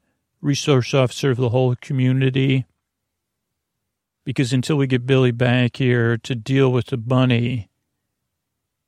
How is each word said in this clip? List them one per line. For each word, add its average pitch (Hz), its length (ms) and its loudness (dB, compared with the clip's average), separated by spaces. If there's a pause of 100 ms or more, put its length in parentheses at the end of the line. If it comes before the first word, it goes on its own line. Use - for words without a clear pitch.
(400)
resource 143 540 0
officer 135 360 0
of 120 60 -2
the 123 140 -2
whole 127 260 0
community. 131 880 0 (1600)
Because 131 280 -2
until 135 240 0
we 139 100 2
get 127 200 -2
Billy 131 240 2
back 120 460 0
here 120 420 0
to 131 160 -8
deal 131 360 0
with 123 160 -2
the 123 120 -6
bunny, 120 720 0 (1160)